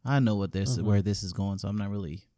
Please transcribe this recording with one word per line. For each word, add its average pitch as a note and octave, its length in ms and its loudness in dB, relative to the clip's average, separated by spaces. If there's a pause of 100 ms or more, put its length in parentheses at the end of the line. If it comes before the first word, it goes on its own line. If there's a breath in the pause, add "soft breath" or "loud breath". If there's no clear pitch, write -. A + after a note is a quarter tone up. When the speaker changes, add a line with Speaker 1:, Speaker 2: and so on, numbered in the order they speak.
Speaker 1:
I C#3 160 2
know A2 140 4
what G2 180 -2
this, A2 240 0
Speaker 2:
Mm-hmm. - 100 -2
Speaker 1:
where G#2 140 6
this G2 220 0
is F#2 100 -8
going, G2 240 -2
so G2 120 -6
I'm G2+ 100 -2
not G2+ 100 -2
really G2 320 -6 (180)